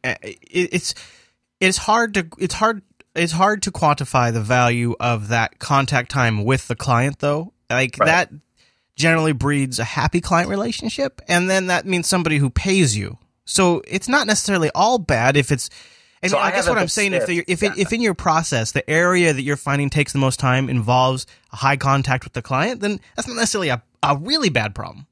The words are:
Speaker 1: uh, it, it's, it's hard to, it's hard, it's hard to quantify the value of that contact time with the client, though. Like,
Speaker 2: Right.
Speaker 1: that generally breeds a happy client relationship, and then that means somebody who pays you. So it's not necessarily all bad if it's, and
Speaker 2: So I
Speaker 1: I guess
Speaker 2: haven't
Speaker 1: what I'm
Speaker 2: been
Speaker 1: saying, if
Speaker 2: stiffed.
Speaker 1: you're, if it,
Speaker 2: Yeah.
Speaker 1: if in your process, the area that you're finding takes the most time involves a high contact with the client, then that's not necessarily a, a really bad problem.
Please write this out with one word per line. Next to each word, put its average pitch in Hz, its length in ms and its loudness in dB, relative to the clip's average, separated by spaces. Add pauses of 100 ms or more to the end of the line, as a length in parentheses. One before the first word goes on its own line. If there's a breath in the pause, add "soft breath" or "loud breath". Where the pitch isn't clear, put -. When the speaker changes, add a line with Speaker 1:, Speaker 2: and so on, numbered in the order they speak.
Speaker 1:
uh, 127 180 -4
it, - 180 -14 (340)
it's, - 200 -2 (640 loud breath)
it's 185 180 2
hard 220 360 0
to, 185 140 -2 (100)
it's 185 160 -4
hard, 214 300 0 (320)
it's 165 160 0
hard 190 320 2
to 196 80 -6
quantify 135 600 0
the 113 100 -2
value 120 580 2
of 113 300 -2
that 117 300 0
contact 139 520 0
time 113 320 0
with 127 240 0
the 127 80 -4
client, 131 440 0
though. 151 320 -2 (180)
Like, 123 280 0
Speaker 2:
Right. - 80 4
Speaker 1:
that 165 240 2 (680)
generally 160 380 2
breeds 135 460 -2
a - 40 -2
happy 151 380 -2
client 175 280 0
relationship, 220 760 -4
and 180 220 0
then 190 180 0
that 180 200 0
means 180 200 -2
somebody 160 300 0
who 143 140 2
pays 185 440 2
you. 98 220 -6 (280)
So 175 420 2
it's 190 200 -6
not 254 200 0
necessarily 202 480 0
all 220 240 4
bad 135 360 2
if 143 160 2
it's, - 180 -2 (520 loud breath)
and 185 100 -2
Speaker 2:
So 143 60 2
I 127 100 2
Speaker 1:
I - 40 2
guess 196 140 0
Speaker 2:
haven't - 60 2
Speaker 1:
what 233 80 2
I'm 180 40 2
Speaker 2:
been 165 60 -2
Speaker 1:
saying, 202 240 0
if 180 100 0
Speaker 2:
stiffed. 180 120 -2
Speaker 1:
you're, 170 120 -4
if 180 160 -2
it, 202 140 -2
Speaker 2:
Yeah. 202 60 -2
Speaker 1:
if 180 100 -2
in 233 80 -2
your 214 140 0
process, 156 560 0
the - 180 -4
area 175 440 4
that 135 80 -2
you're 139 160 -2
finding 143 320 0
takes 151 240 0
the 143 60 0
most 131 200 2
time 131 300 2
involves 127 560 2 (280 soft breath)
a 107 40 -14
high 139 200 2
contact 135 460 0
with - 100 -18
the 120 80 -6
client, 175 400 -4
then 202 180 -4 (160 soft breath)
that's 226 120 -6
not 240 80 -10
necessarily 214 340 -2
a, 120 140 -2 (180)
a 147 160 2
really 247 320 -2
bad 107 260 -2
problem. - 360 -12